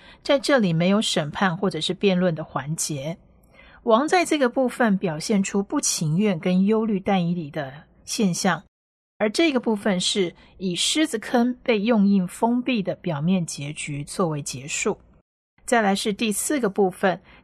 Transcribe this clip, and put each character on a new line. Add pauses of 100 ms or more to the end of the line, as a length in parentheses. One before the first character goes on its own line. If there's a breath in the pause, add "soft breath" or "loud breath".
(220 loud breath)
在
这
里
没
有
审
判
或
者
是
辩
论
的
环
节。 (640 loud breath)
王
在
这
个
部
分
表
现
出
不
情
愿
跟
忧
虑
但
以
理
的 (320)
现
象， (560)
而
这
个
部
分
是 (220 soft breath)
以
狮
子
坑
被
用
印
封
闭
的
表
面
结
局
作
为
结
束。 (640)
再
来
是
第
四
个
部
分， (220 soft breath)